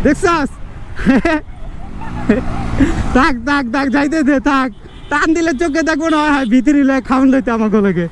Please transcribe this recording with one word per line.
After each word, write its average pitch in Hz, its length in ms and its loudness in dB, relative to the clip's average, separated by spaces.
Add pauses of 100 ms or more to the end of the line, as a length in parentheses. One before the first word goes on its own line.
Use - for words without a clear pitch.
দেখছস? 311 440 2 (2750)
থাক, 277 200 4 (120)
থাক, 285 260 0
থাক, 277 160 -2
যাইতে 285 340 0
দে, 269 180 2
থাক। 262 300 0 (400)
টান 320 240 0
দিলে 339 260 0
চোখে 320 220 0
দেখবো 311 260 0
না, 320 100 2
হয় 285 280 2
ভিতরে 254 380 2
লে 269 160 2
খাউন 269 300 2
লইতে 254 200 2
আমাকে 220 300 2
লগে। 175 320 0